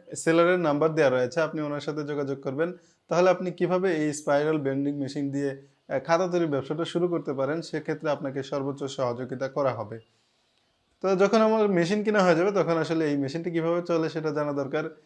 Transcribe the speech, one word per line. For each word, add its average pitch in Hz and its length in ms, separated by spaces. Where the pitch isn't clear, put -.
সেলারের 170 440
নাম্বার 156 360
দেওয়া 143 160
রয়েছে, 127 300
আপনি 156 200
ওনার 147 180
সাথে 151 240
যোগাযোগ 139 380
করবেন। 151 320
তাহলে 180 220
আপনি 180 220
কিভাবে 180 440
এই 151 180
স্পাইরাল 147 440
বেন্ডিং 139 380
মেশিন 139 360
দিয়ে, 139 320
আহ, 143 120
খাতা 165 280
তৈরির 175 200
ব্যবসাটা 151 380
শুরু 175 220
করতে 156 260
পারেন, 139 280
সেক্ষেত্রে 151 500
আপনাকে 135 320
সর্বোচ্চ 139 400
সহযোগিতা 127 640
করা 135 260
হবে। 113 260
তো 190 140
যখন 202 260
আমার 220 260
মেশিন 190 360
কেনা 208 200
হয়ে 175 120
যাবে, 185 160
তখন 165 260
আসলে 160 280
এই 143 120
মেশিনটা 165 320
কিভাবে 165 320
চলে 165 280
সেটা 156 220
জানা 147 220
দরকার। 143 300